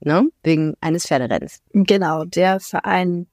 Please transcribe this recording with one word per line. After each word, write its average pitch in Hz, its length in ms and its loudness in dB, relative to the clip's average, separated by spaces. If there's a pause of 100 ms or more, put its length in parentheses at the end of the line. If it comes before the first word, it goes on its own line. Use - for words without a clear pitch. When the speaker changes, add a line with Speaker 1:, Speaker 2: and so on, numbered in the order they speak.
Speaker 1:
ne? 180 280 2 (140)
Wegen 156 400 0
eines 165 240 -2
Pferderenns. 123 560 -2 (100)
Speaker 2:
Genau, 185 520 2
der 185 360 0
Verein 180 720 -2